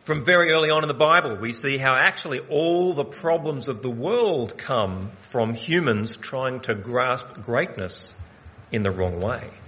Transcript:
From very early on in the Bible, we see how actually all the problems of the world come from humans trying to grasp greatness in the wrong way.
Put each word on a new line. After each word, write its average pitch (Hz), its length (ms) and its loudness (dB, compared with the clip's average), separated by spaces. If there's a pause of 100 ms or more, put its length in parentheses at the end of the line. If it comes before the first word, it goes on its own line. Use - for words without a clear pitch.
From 151 200 -2
very 170 300 6
early 160 160 4
on 156 160 4
in - 20 -2
the 147 60 -2
Bible, 151 480 4
we 117 100 -4
see 139 260 -4
how 135 160 2
actually 143 460 0
all 170 540 0
the 143 100 -2
problems 151 640 -2
of 120 140 -6
the 127 100 -4
world 156 680 0
come 98 600 -2
from 117 360 -2
humans 117 640 0
trying 131 460 -6
to 123 120 -4
grasp 123 520 -2 (160)
greatness 117 720 -4 (580)
in 110 100 0
the 98 100 2
wrong 90 280 -2
way. 110 300 -4 (180)